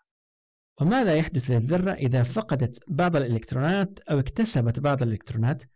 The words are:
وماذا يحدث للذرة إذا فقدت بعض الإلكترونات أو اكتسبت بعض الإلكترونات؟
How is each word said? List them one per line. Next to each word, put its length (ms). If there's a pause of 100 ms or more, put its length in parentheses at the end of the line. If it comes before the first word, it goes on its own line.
(800)
وماذا 340
يحدث 360
للذرة 420
إذا 300
فقدت 680
بعض 280
الإلكترونات 840
أو 180
اكتسبت 600
بعض 240
الإلكترونات؟ 600 (140)